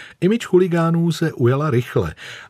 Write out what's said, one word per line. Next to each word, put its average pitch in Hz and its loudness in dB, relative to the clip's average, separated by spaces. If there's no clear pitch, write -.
Image 214 0
chuligánů 170 2
se 156 -2
ujala 139 0
rychle 113 -2